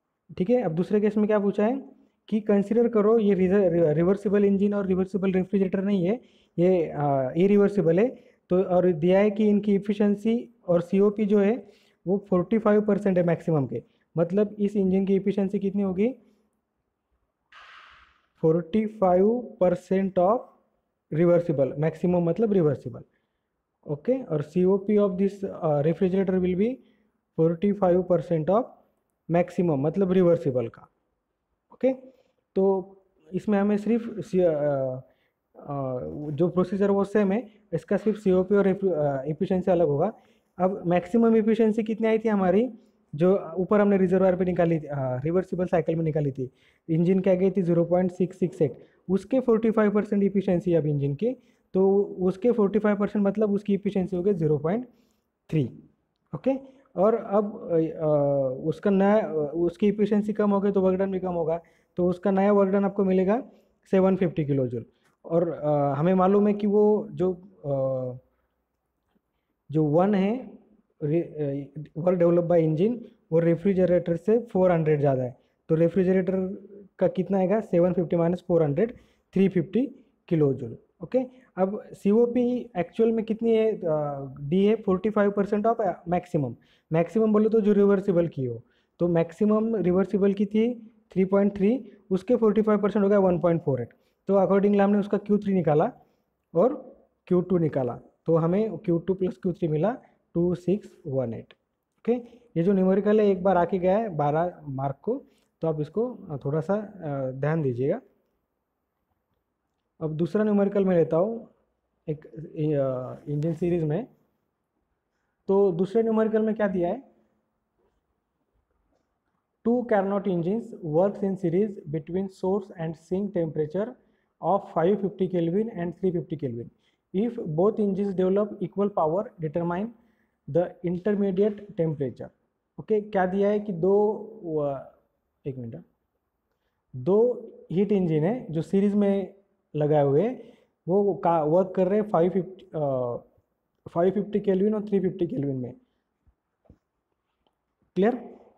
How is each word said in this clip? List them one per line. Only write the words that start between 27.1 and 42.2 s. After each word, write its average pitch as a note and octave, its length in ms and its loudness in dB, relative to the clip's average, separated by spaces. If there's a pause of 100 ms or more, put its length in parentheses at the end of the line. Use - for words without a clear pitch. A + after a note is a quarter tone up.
forty-five F3+ 720 2
percent E3 340 0
of G3+ 180 2 (680)
maximum F3 460 0
मतलब E3+ 340 0
रिवर्सिबल E3 560 2
का। - 140 -18 (920)
ओके, C4 200 0 (600)
तो F#3+ 400 0 (380)
इसमें G3 260 0
हमें G#3 180 2
सिर्फ A3 420 -4
सी-, F3+ 220 -2
अ, E3+ 120 4 (1080)
अ, C3+ 400 -8 (320)
जो E3 180 0
processor F#3 420 0
वो G3 120 2
same G3 280 0
है, A3+ 180 -4 (240)
इसका F#3 240 -2
सिर्फ G3+ 220 -2
सीओपी F#3 360 2
और G3 100 4
रेफ्रि-, F#3+ 280 0
uh, C#3+ 300 -2
efficiency F3 480 -2
अलग E3+ 160 4
होगा। D3 260 0 (460)
अब F#3 280 -2
maximum A3+ 500 2
efficiency A3 460 2
कितनी A3 240 -2
आई A3 120 2
थी A3+ 100 -2